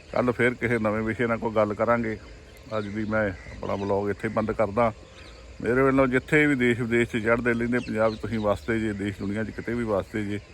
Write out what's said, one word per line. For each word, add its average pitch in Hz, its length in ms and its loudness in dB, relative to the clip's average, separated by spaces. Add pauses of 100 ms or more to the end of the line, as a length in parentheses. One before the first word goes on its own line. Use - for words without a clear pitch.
(120)
ਕੱਲ੍ਹ 123 200 2
ਫਿਰ 120 220 2
ਕਿਸੇ 117 240 0
ਨਵੇਂ 110 240 0
ਵਿਸ਼ੇ 110 240 0
ਨਾਲ 113 120 0
ਕੋਈ 110 160 -2
ਗੱਲ 107 200 4
ਕਰਾਂਗੇ। 113 420 0 (640)
ਅੱਜ 104 100 -4
ਦੀ 107 160 -4
ਮੈਂ 107 260 0
ਆਪਣਾ 101 440 -8
ਵਲੌਗ 101 360 0
ਇੱਥੇ 101 180 -4
ਬੰਦ 110 240 -2
ਕਰਦਾ। 107 400 2 (680)
ਮੇਰੇ 127 200 2
ਵੱਲੋਂ 135 240 4
ਜਿੱਥੇ 135 400 2
ਵੀ 147 80 4
ਦੇਸ਼ 123 260 2
ਵਿਦੇਸ਼ 117 300 2
'ਚ 110 140 -2
ਚੜ੍ਹਦੇ 120 300 2
ਲਹਿੰਦੇ 120 240 0
ਪੰਜਾਬ 110 360 0
'ਚ 110 40 -12
ਤੁਸੀਂ 110 200 -4
ਵਸਦੇ 107 420 0
ਜੇ, 110 120 -2
ਦੇਸ਼ 101 260 -4
ਦੁਨੀਆ 104 260 -4
'ਚ 104 60 -6
ਕਿਤੇ - 240 -6
ਵੀ 120 100 -2
ਵਸਦੇ 107 400 -2
ਜੇ, 101 160 -4 (140)